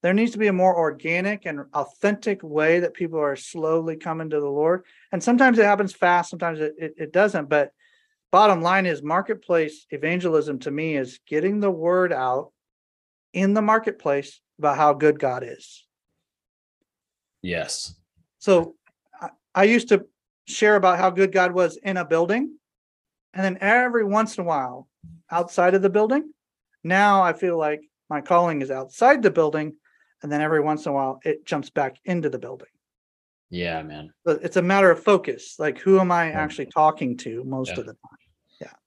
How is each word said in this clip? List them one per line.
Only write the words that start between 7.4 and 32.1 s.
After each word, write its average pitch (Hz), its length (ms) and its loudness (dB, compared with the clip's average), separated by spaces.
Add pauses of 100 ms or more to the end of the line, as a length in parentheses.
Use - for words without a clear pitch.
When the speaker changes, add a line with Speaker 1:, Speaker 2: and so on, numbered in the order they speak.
Speaker 1:
But 147 220 0 (600)
bottom 190 300 6
line 185 240 0
is 151 160 -4
marketplace 165 880 -4
evangelism 156 720 -2
to 147 120 -8
me 156 240 -4
is 131 320 -6
getting 185 320 -2
the 202 120 0
word 175 420 0
out 131 380 -4 (840)
in 196 220 2
the 220 80 2
marketplace 175 760 -2 (200)
about 143 180 0
how 151 160 4
good 147 260 2
God 127 240 -4
is. - 420 -18 (1600)
Speaker 2:
Yes. - 540 -8 (440)
Speaker 1:
So 170 360 2 (440)
I, 170 100 -14 (260)
I 185 80 4
used 240 260 2
to - 160 2 (420)
share 214 280 2
about 185 240 4
how 190 100 2
good 185 220 0
God 180 200 2
was 175 260 0
in 190 200 -6
a 175 80 -4
building. 185 520 0 (760)
And 190 100 -6
then 185 160 -2
every 240 440 2
once 214 340 -2
in 185 60 -6
a 170 40 -4
while 131 400 -4 (440)
outside 175 420 2
of 190 80 2
the 190 80 2
building, 220 420 0 (520)
now 196 400 4
I 170 100 2
feel 170 240 -2
like 151 240 -4 (260)
my 147 140 -6
calling 170 400 2
is 131 80 -6
outside 226 540 2
the 190 80 4
building. 151 440 -2 (480)
And 147 80 -8
then 147 100 -2
every 156 200 0
once 151 240 -2
in 151 60 -4
a 139 40 -2
while, 135 280 -4
it 151 220 -4
jumps 143 240 -6
back 135 360 -4
into 170 240 -4